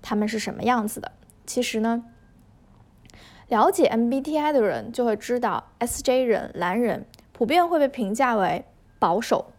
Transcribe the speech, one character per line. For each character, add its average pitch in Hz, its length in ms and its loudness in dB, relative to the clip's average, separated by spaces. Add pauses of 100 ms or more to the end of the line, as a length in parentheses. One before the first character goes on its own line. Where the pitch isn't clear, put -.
他 - 140 -6
们 208 120 0
是 214 120 -4
什 - 140 -8
么 - 100 -10
样 226 240 0
子 - 120 -8
的。 - 120 -12 (340)
其 - 160 -4
实 233 180 -4
呢， 233 260 -2 (1400)
了 240 200 4
解 349 160 4
M 226 240 2
B 269 100 0
T 302 160 -4
I 302 160 0
的 269 120 4
人 156 280 -2
就 240 140 -2
会 226 100 2
知 240 240 -4
道 220 240 -2 (140)
，S - 240 -4
J 262 220 2
人、 226 320 0
蓝 180 260 -2
人 208 240 -2 (260)
普 - 140 -2
遍 339 240 4
会 339 80 2
被 294 100 4
评 226 280 -4
价 247 200 2
为 180 300 0 (320)
保 175 240 2
守 - 380 -2